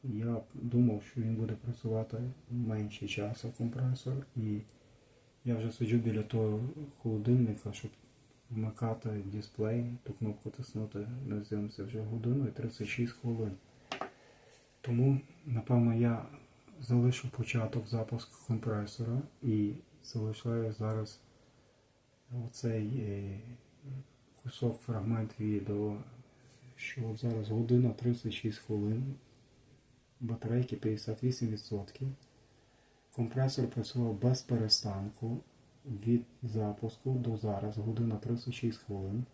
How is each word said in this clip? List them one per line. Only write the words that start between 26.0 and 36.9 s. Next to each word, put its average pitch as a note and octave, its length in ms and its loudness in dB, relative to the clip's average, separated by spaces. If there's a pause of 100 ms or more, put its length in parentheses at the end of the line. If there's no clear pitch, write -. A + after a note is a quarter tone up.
що A2+ 320 -6
от A2 120 -6
зараз A2 300 0
година A#2 400 6
тридцять A#2+ 420 0
шість G#2+ 260 -2
хвилин, A2 560 0 (1080)
батарейки A#2 560 0
п'ятдесят A2 460 -2
вісім B2 260 2
відсотків. G#2+ 600 -4 (1080)
Компресор B2+ 500 2
працював A2+ 540 0
без B2+ 220 4
перестанку G#2+ 1000 0 (460)
від A#2 380 4 (180)
запуску A2 680 -2